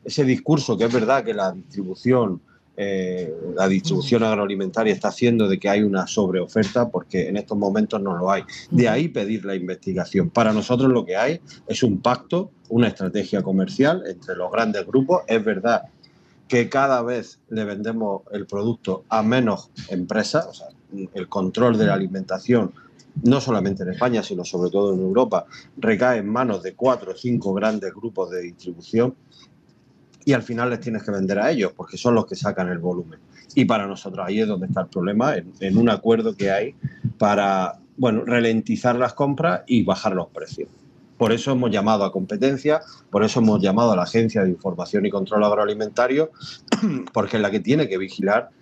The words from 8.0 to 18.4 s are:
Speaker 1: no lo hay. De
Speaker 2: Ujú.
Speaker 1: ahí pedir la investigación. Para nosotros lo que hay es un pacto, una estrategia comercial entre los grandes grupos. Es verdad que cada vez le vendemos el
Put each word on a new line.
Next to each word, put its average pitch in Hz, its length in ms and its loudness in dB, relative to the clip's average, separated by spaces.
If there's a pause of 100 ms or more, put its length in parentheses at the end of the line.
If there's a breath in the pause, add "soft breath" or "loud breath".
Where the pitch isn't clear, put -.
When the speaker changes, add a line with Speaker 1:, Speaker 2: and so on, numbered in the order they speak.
Speaker 1:
no 92 160 -2
lo 92 120 0
hay. 98 140 0 (260 loud breath)
De 123 140 4
Speaker 2:
Ujú. 113 100 4
Speaker 1:
ahí 156 140 0
pedir 104 380 -4
la 98 100 -4
investigación. 90 760 -2
Para 110 220 4
nosotros 123 400 2
lo 113 140 2
que 90 100 -4
hay 135 240 0 (300 loud breath)
es 110 140 0
un 104 180 2
pacto, 147 500 -2 (160)
una 117 200 4
estrategia 98 560 -2
comercial 101 640 0
entre 90 280 -10
los 90 160 -6
grandes 104 360 0
grupos. 135 400 2
Es 113 180 2
verdad 107 380 0 (640 soft breath)
que 120 200 2
cada 135 360 2
vez 120 360 -6 (100)
le 110 140 -4
vendemos 104 680 -4
el 101 160 -8